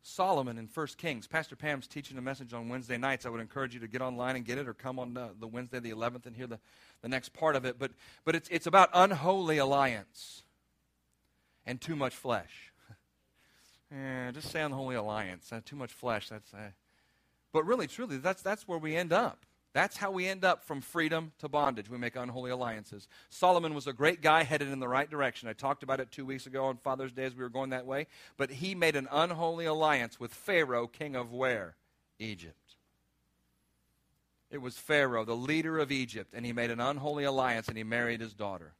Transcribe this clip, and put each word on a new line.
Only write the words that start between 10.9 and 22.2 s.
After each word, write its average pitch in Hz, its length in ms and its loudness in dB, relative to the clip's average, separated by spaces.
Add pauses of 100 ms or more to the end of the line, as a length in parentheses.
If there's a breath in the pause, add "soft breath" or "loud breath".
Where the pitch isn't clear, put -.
and 123 140 -6
too 160 160 -6
much 135 180 0
flesh. - 580 -4 (180)
<laughs> - 60 -18 (960 soft breath)
Yeah, 127 380 -6
just 147 200 -10
say 156 100 -2
unholy 135 340 -2
alliance. 107 560 -4
Uh, 113 140 -8
too 143 100 -16
much 131 160 -10
flesh. 113 380 -4
That's, 107 240 -16
uh, 104 160 -14 (840)
but 156 140 4
really, 214 220 2
truly, 220 280 -6
that's, 170 260 -2
that's 202 240 -2
where 170 120 -4
we 156 180 -2
end 170 160 0
up. 208 340 2 (280)
That's 180 220 2
how 196 160 -2
we 185 160 -2
end 190 160 -2
up 180 220 4
from 143 160 -6
freedom 160 580 0
to 151 80 -8
bondage. 139 420 2
We 123 80 -10
make 120 200 -4
unholy 123 340 -6